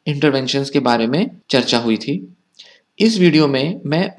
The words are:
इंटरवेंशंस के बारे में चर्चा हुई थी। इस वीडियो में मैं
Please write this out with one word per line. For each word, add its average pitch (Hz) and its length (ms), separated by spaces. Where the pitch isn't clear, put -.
इंटरवेंशंस 139 640
के 143 100
बारे 117 260
में 151 240
चर्चा 127 280
हुई 113 180
थी। 107 180
इस 220 200
वीडियो 156 300
में 143 380
मैं 165 320